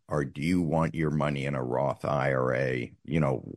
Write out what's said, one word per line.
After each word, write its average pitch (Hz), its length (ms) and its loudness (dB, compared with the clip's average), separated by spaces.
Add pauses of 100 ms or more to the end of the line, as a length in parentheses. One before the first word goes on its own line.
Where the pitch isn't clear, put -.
or 73 180 0
do - 160 -8
you 87 220 2
want 80 320 0
your 78 160 0
money 71 360 0
in 69 100 -2
a 64 80 -2
Roth 64 400 -2
I 69 280 2
R 64 220 2
A? 64 380 -2 (120)
You 78 140 0
know, 67 380 0